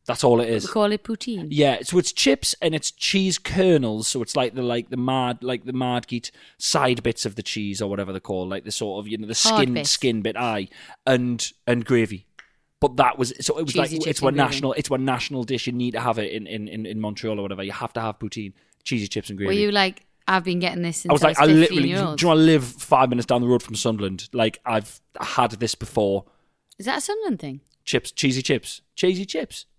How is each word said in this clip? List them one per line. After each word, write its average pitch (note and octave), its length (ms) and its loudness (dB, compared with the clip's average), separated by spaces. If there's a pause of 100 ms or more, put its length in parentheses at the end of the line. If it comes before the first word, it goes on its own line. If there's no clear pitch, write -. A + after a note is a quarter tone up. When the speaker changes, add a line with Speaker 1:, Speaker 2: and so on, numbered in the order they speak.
Speaker 1:
That's - 180 -4
all A#2+ 180 6
it A#2 80 -2
is. A2 180 0
Speaker 2:
We - 60 -8
call G#3 180 2
it G#3+ 120 -4
poutine. G#3 480 -8
Speaker 1:
Yeah, C#3+ 320 4
so F3+ 160 2
it's - 120 0
chips - 520 2
and D#3+ 100 0
it's - 160 -4
cheese F#3+ 480 0
kernels. C3+ 720 2
So B2 160 -2
it's - 120 -6
like B2+ 200 0
the, B2+ 80 -4
like, A#2+ 260 -2
the B2+ 80 -6
mad, B2 460 -2
like, B2 220 -6
the B2+ 80 -8
margate B2 580 -4 (260)
side B2+ 460 0
bits A#2+ 240 -2
of G2+ 80 -8
the G#2 80 -8
cheese G2+ 360 -6
or G#2+ 100 -2
whatever G2 220 -4
they're F#2+ 80 -6
called, F#2 300 -4
like, F#2+ 140 -8
the G#2 80 -10
sort G2+ 280 -6
of, G#2 80 -12
you G#2+ 120 -6
know, G#2+ 80 -10
the A2+ 200 -4
Speaker 2:
Hard A3 160 2
Speaker 1:
skin, B2 120 0
Speaker 2:
bits. C#3+ 160 -2
Speaker 1:
skin A#2 320 0
bit, F#2+ 120 -2
aye, G#2+ 340 -4 (360)
and, B2 460 0 (160)
and A#2+ 180 0
gravy. A2 400 2 (540)
But C3 180 2
that C3 220 4
was, B2+ 220 0
so - 180 0
it E3 60 -2
was B2+ 80 -6
Speaker 2:
Cheesy - 60 2
Speaker 1:
like, C#3 120 0
Speaker 2:
chips D#3+ 160 -2
Speaker 1:
it's D3 140 -2
one C3+ 120 4
Speaker 2:
and C#3 40 0
gravy. C3+ 140 4
Speaker 1:
national, C3+ 220 -2
it's - 160 -4
one C3 160 0
national B2+ 380 -2
dish. A#2+ 240 -4
You B2 60 -4
need B2 180 -2
to A2+ 80 -4
have A#2 180 0
it G2+ 140 -4
in, G#2 160 -8
in, G#2+ 200 -8
in, A2 200 -8
in G#2+ 120 -6
Montreal G#2+ 380 -4
or G2+ 60 -4
whatever. G2 200 -6
You G2 100 -8
have - 200 -8
to A#2 80 -4
have A2 160 -6
poutine, G#2 360 -10 (300)
cheesy G#2+ 240 -2
chips - 220 -6
and G2+ 80 -10
gravy. G2+ 160 -2
Speaker 2:
Were G3+ 60 2
you G#3 120 2
like, F#3+ 360 0 (200)
"I've F#3 180 2
been F3+ 140 -2
getting F3 220 -2
this E3+ 160 -4
since - 140 -8
Speaker 1:
I - 20 6
was D3+ 80 2
like, D#3 160 4
Speaker 2:
I D3 80 8
was D#3 100 8
Speaker 1:
I D#3 40 10
Speaker 2:
fifteen - 0 - (180)
Speaker 1:
literally, D#3+ 120 2
Speaker 2:
year F#3+ 140 0
old"? D#3 140 -2
Speaker 1:
do D3+ 60 0
you F3 60 4
wanna D#3+ 120 6
live D#3+ 240 6
five C3 440 2
minutes A#2+ 180 0
down B2 140 2
the A#2+ 60 2
road B2 140 4
from A2+ 140 -10
Sunderland? G2+ 580 -2
Like, A2+ 320 0
I've A2 360 -4 (200)
had A#2+ 300 0
this A2+ 240 -4
before. G2 500 0 (540)
Speaker 2:
Is G3 80 -10
that C4 100 -2
a C#4+ 40 -4
Sunderland G4+ 380 -4
thing? C#3 200 -10 (240)
Speaker 1:
Chips, - 280 -2
cheesy C3 320 0
chips, - 380 -2 (140)
cheesy F#3 300 0
chips, - 400 -10 (140)